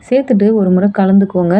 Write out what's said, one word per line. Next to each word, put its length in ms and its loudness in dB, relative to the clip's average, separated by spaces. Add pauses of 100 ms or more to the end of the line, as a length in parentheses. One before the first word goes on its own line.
சேர்த்துட்டு 400 0 (140)
ஒரு 140 -2
முறை 140 0 (100)
கலந்துக்கோங்க. 580 0